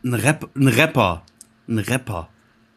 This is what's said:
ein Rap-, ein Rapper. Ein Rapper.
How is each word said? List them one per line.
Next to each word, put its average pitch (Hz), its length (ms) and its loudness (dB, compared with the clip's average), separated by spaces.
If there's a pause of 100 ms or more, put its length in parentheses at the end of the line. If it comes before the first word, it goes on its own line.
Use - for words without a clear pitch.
ein 123 120 -4
Rap-, 135 420 0
ein 135 140 4
Rapper. 113 540 2 (440)
Ein 113 120 -2
Rapper. 110 500 -4 (480)